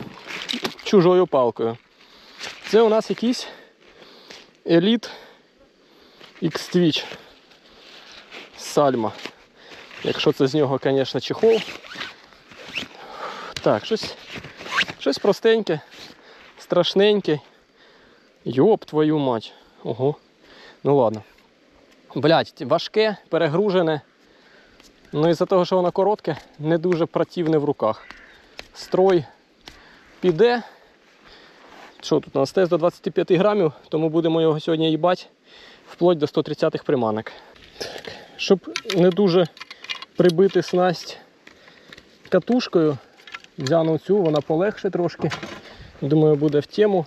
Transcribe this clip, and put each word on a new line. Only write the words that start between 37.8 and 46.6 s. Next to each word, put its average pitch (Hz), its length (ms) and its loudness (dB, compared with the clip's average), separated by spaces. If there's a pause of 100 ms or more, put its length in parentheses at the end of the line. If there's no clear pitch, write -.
Щоб 202 360 -2 (220)
не 185 140 4
дуже 180 380 2 (680)
прибити 175 480 4
снасть 180 540 -2 (1120)
катушкою, 175 680 0 (600)
взяну 160 400 0
цю, 190 200 0
вона 156 240 2
полегше 190 480 -2
трошки. 175 420 -4 (680)
Думаю, 151 340 4
буде 147 240 0
в 143 60 -2